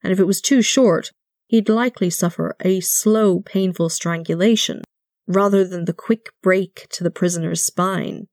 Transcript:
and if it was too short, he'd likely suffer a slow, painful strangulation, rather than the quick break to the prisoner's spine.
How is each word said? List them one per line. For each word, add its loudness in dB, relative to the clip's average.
and -2
if 2
it 4
was 0
too 2
short, 2
he'd 2
likely 0
suffer -2
a 2
slow, 2
painful -2
strangulation, -2
rather 2
than -8
the -4
quick -4
break -2
to -10
the -2
prisoner's -4
spine. -4